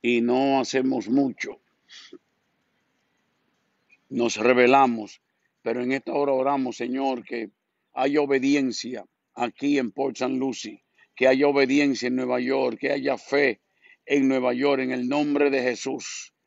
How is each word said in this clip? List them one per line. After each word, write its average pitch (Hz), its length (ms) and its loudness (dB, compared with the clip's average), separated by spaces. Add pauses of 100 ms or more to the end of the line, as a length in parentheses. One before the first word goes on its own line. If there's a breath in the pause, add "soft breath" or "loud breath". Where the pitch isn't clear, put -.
y 120 200 0
no 135 360 2
hacemos 131 500 -2
mucho. 135 520 -2 (2500 loud breath)
Nos 120 280 -2
rebelamos, 123 840 4 (420)
pero 117 200 -4
en 123 100 -2
esta 135 220 -4
hora 143 180 0
oramos, 131 440 -2
Señor, 127 460 -4
que 113 280 -10 (420)
haya 143 280 0
obediencia 135 840 -2 (280)
aquí 139 440 -4
en 120 140 -4
Port 135 240 -6
Saint 131 200 -4
Lucie, 120 460 -8 (320 soft breath)
que 127 140 4
haya 135 180 4
obediencia 139 600 2
en 127 80 0
Nueva 123 240 -2
York, 127 400 -2
que 139 100 -4
haya 139 260 -2
fe 139 440 0 (440 soft breath)
en 139 220 2
Nueva 127 260 2
York, 135 300 0
en 131 80 -4
el 123 180 -4
nombre 143 420 0
de 135 120 0
Jesús. 123 720 -6 (120)